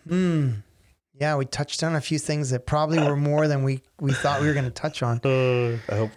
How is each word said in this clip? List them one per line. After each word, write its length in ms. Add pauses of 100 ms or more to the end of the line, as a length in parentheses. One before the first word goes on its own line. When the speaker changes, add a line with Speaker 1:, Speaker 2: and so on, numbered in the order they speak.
Speaker 1:
Hmm. 440 (680)
Yeah, 180
we 100
touched 360
on 140
a 60
few 160
things 320
that 160
probably 320
were 180
more 320
than 140
we, 180 (200)
we 120
thought 300
we 60
were 60
gonna 160
touch 320
on. 180
Speaker 2:
<laughs> 40
Uh, 540 (120)
I 60
hope 200